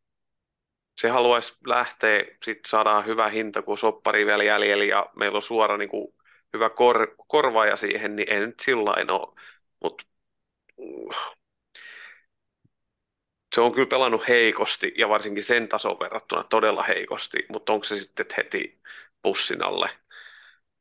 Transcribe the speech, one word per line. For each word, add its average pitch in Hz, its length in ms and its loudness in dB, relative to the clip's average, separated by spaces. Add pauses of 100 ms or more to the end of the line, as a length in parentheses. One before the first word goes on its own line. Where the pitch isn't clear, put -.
(1000)
se 117 80 0
haluaisi 120 460 2 (120)
lähteä, 117 580 0 (200)
sit 110 220 -8
saadaan 107 400 2
hyvä 110 220 0
hinta, 107 340 -4
kun 104 160 -6
soppari 107 480 0
vielä 104 180 2
jäljellä 104 400 2
ja 101 320 0
meillä 101 200 -2
on 104 60 -2
suora 110 340 2
niinku 104 380 -8 (400)
hyvä 110 160 0
kor-, 113 440 2 (120)
korvaaja 113 500 2
siihen, 104 400 -4
niin 104 160 -2
ei 101 80 0
nyt 113 200 -6
sillain 110 500 0
oo. - 240 -4 (480)
Mut, - 200 -6 (760)
mm, 69 300 -14 (2500)
se 117 60 4
on 120 120 4
kyllä 127 140 2
pelannut 127 420 0
heikosti 117 720 2
ja 107 100 2
varsinkin 104 360 -2
sen 117 240 0
tason 101 320 -2
verrattuna 90 440 -6
todella 107 380 2
heikosti, - 680 -4
mut - 220 -8
onko 107 140 0
se 104 140 -6
sitten - 280 -8 (100)
heti - 440 -6 (420)
pussin - 420 -2
alle, - 260 -2 (920)